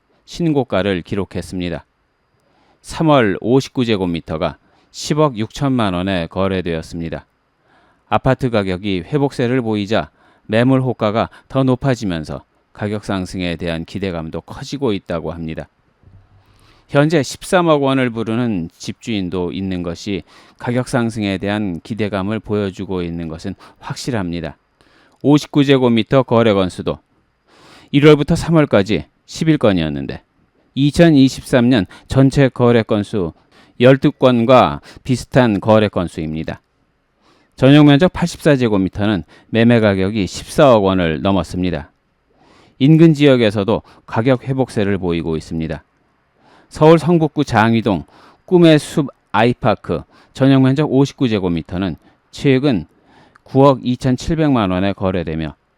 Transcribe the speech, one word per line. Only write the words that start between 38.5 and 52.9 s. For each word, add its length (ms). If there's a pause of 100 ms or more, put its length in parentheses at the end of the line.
제곱미터는 680 (240)
매매 320
가격이 460
십사억 580
원을 380
넘었습니다. 680 (880)
인근 360
지역에서도 680 (240)
가격 380
회복세를 540
보이고 380
있습니다. 460 (880)
서울 280
성북구 460
장위동 580 (440)
꿈의 340
숲 260 (240)
아이파크 720 (300)
전용 320
면적 280
오십구 360
제곱미터는 640 (380)
최근 540 (580)